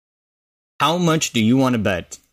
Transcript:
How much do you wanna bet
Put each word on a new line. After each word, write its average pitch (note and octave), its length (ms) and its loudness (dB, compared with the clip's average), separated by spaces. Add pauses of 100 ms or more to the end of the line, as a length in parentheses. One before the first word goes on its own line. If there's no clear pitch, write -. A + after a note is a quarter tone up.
(800)
How D#3 180 0
much D#3+ 340 0
do A#2 100 0
you A2+ 160 2
wanna B2+ 200 2
bet G2 400 -4 (160)